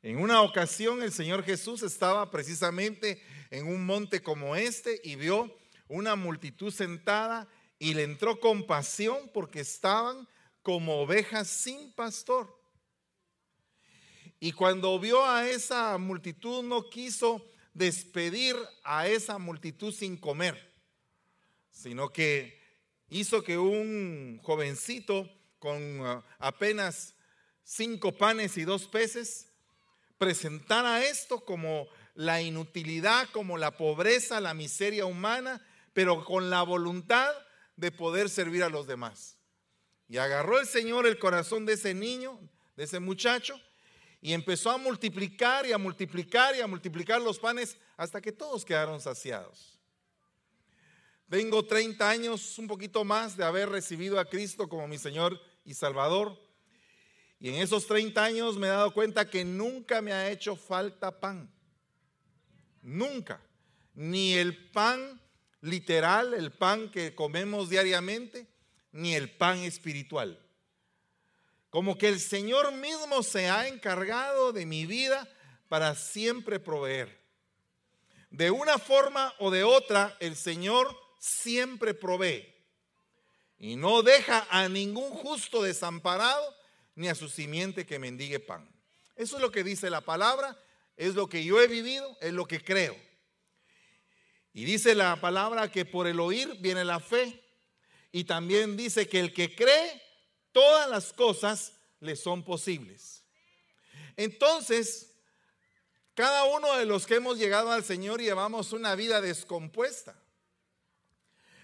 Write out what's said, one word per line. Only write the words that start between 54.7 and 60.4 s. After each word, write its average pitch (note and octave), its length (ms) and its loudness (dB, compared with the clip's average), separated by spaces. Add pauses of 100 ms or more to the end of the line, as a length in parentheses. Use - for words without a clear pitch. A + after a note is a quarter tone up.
mi D3+ 80 -8
Señor D#3 420 -2 (260)
y C3+ 100 -16
Salvador. D#3 680 0 (960)
Y B2+ 120 -8
en C3+ 60 -6
esos G3 300 0
treinta G#3+ 380 2
años A3+ 320 0
me G3 100 -2
he F#3+ 40 2
dado G3+ 240 2
cuenta G#3+ 340 2
que F#3 160 -2
nunca A3+ 560 -2
me G#3 120 -4
ha F#3+ 180 -2
hecho G3+ 260 -6